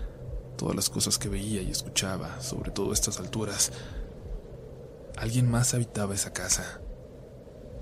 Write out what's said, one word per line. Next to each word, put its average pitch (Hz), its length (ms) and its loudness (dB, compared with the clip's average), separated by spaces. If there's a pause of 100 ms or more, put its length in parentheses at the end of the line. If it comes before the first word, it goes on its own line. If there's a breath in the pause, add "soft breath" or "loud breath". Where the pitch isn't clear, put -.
(560 loud breath)
todas - 220 2
las - 120 4
cosas 107 280 4
que - 100 0
veía 101 340 0
y 92 100 0
escuchaba, 90 680 0
sobre - 320 -4
todo - 200 2
a - 20 4
estas - 260 2
alturas, 101 540 2 (1400 loud breath)
alguien 120 320 6
más 117 240 6
habitaba 104 420 2
esa - 160 0
casa. - 480 0 (1040)